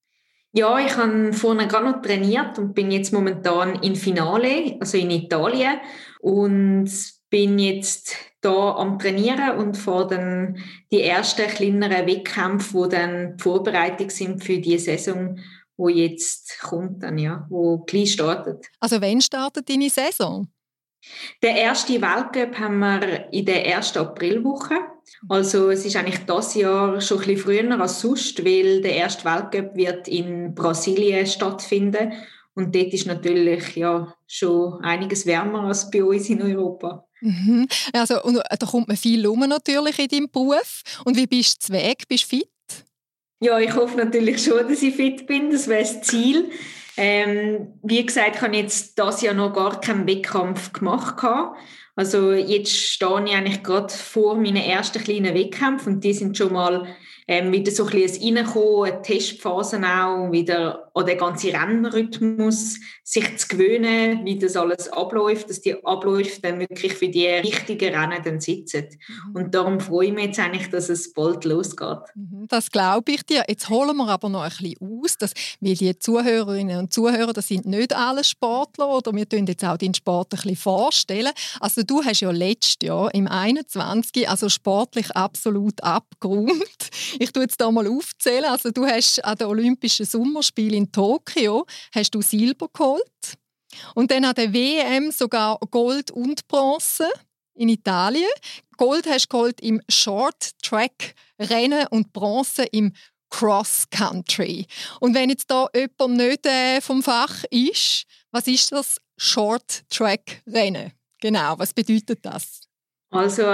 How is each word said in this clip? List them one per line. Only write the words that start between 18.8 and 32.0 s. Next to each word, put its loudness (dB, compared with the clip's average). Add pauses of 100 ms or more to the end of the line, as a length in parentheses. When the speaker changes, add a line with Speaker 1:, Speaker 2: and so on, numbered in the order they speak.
Speaker 2:
Also 2
wann 2
startet -2
deine 2
Saison? -2 (920)
Speaker 1:
Der 2
erste 0
Weltcup -2
haben -2
wir 0
in -2
der 2
ersten 0
Aprilwoche. -2 (500)
Also 2
es 0
ist -2
eigentlich -2
das -2
Jahr 2
schon 0
ein -4
bisschen 2
früher 2
als -2
sonst, -2
weil 4
der 0
erste -2
Weltcup -2
wird -2
in -4
Brasilien 2
stattfinden. 0 (440)